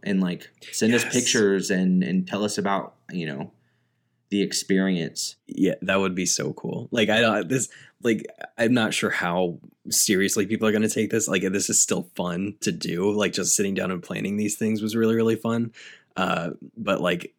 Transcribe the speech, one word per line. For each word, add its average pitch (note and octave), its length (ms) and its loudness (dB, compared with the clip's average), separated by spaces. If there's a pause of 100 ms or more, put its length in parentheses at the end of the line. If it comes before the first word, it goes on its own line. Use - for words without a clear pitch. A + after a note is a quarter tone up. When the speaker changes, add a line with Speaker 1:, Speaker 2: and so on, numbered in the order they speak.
Speaker 1:
and, G2 200 2
like, F2 280 -4 (220)
send A2+ 220 2
us A2+ 100 2
Speaker 2:
Yes. - 80 -4
Speaker 1:
pictures G2+ 580 2
and, F#2 320 4
and F#2 240 0
tell G2+ 180 -2
us G#2 120 -4
about, G2 380 -2 (180)
you E2+ 140 -4
know, D2 260 -10 (800)
the G2+ 100 2
experience. F#2+ 960 0 (100)
Speaker 2:
Yeah, - 360 2
that F#2+ 180 0
would F#2+ 140 0
be F#2 120 -2
so - 280 -2
cool. - 360 -8
Like, G#2+ 200 2
I A2 100 4
don't, G#2 280 2
this, C3 200 0 (340)
like, A2+ 220 2 (320)
I'm A#2 180 2
not A2 200 2
sure - 160 0
how F2 480 0 (320)
seriously G2 540 2
people A2 240 0
are G#2 40 4
gonna G#2+ 140 2
take G#2+ 240 0
this. G#2+ 180 0
Like, F#2+ 120 0 (100)
this F#2+ 200 -2
is G#2+ 100 2
still F2+ 340 -2
fun F2+ 460 -4
to G#2 100 0
do. F2 400 -2
Like, G#2 220 0
just - 240 0
sitting G2 160 0
down F#2+ 180 -2
and F2 120 -4
planning G2+ 340 -4
these G#2 200 -2
things A2 260 -2
was G#2+ 120 -4
really, A2+ 220 4
really A2+ 200 4
fun. A#2 360 -2 (420)
Uh, F2 360 -2 (260)
but, G2 240 -2
like, F2 380 -2